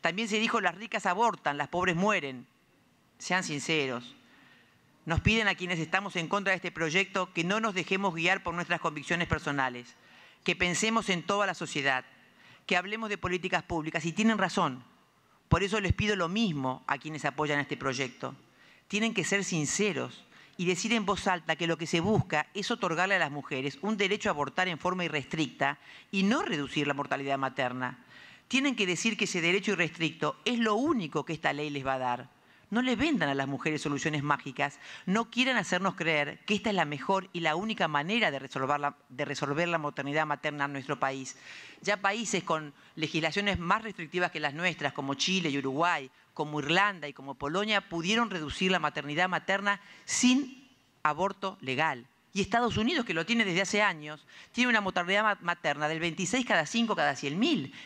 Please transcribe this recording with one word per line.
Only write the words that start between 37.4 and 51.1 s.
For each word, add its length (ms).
única 320
manera 420
de 80
resolver 420
la, 160
de 160
resolver 420
la 120
maternidad 480
materna 380
en 80
nuestro 260
país. 360
Ya 160
países 460
con 300
legislaciones 600
más 240
restrictivas 480
que 100
las 140
nuestras, 400
como 220
Chile 340
y 80
Uruguay, 540
como 240
Irlanda 480
y 60
como 200
Polonia, 560
pudieron 400
reducir 420
la 80
maternidad 500
materna 520
sin 640
aborto 600